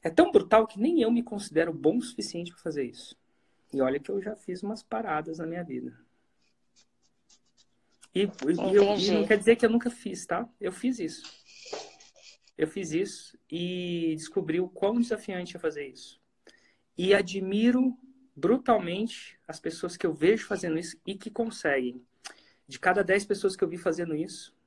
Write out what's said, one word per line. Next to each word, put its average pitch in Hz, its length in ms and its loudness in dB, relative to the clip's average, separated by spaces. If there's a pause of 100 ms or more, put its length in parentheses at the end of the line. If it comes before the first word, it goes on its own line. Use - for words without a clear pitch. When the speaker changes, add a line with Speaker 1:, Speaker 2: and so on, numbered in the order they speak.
Speaker 1:
é 170 60 0
tão 339 220 6
brutal 220 340 6
que 196 140 -12
nem 302 220 4
eu 226 100 4
me 240 120 2
considero 170 500 -2
bom 156 240 2
o 247 40 0
suficiente - 500 -8
pra - 100 -20
fazer 147 240 -4
isso. - 300 -16 (580)
E 139 80 0
olha 131 180 2
que 143 120 -10
eu 202 100 -2
já 214 140 -8
fiz 185 280 -10
umas 214 200 -6
paradas 165 560 -6
na 160 60 -6
minha 170 180 -8
vida. 127 340 -10 (2250)
E, 190 100 2
e, 196 480 0
e - 40 2
eu, 202 220 8
e 202 140 2
Speaker 2:
Entendi. - 0 -
Speaker 1:
não 208 120 4
quer 208 140 4
dizer 226 180 6
que 240 100 2
eu 220 40 4
nunca 233 200 2
fiz, 185 360 -10
tá? 214 220 -4 (120)
Eu 185 120 -4
fiz 247 280 -4
isso. 160 240 -6 (1300)
Eu 156 100 0
fiz 170 240 -8
isso - 460 -6 (140)
e 175 640 -4
descobri 160 440 -4
o 185 80 -2
quão 208 320 -2
desafiante 196 560 -4
é 175 40 -12
fazer 147 280 -6
isso. - 320 -20 (760)
E 185 160 6
admiro 202 840 2 (380)
brutalmente 190 1120 0
as - 120 -12
pessoas 175 380 -8
que - 80 -2
eu 160 80 2
vejo 175 340 2
fazendo 180 300 -2
isso 170 280 -8
e 196 100 -6
que 196 160 -12
conseguem. 139 720 -2 (680)
De - 120 -16
cada 185 240 2
dez 196 220 2
pessoas 196 300 -2
que - 80 0
eu 170 60 0
vi 175 80 -8
fazendo 165 380 -2
isso - 400 -8 (120)